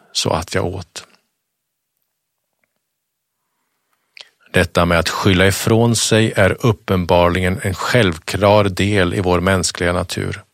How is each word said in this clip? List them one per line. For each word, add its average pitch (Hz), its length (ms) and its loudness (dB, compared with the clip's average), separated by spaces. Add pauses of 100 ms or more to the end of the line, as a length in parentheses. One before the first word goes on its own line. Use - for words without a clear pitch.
(120)
så - 180 -4
att 85 260 -2
jag 95 100 -2
åt." 95 420 -10 (3500)
Detta 87 340 0
med 85 140 2
att 80 100 -2
skylla 92 380 2
ifrån 113 480 2
sig 110 400 0
är 98 300 2
uppenbarligen 90 960 0
en 95 120 -4
självklar 104 880 0
del 95 500 0
i 110 60 -2
vår 90 200 0
mänskliga 90 540 -2
natur. 92 500 -6 (100)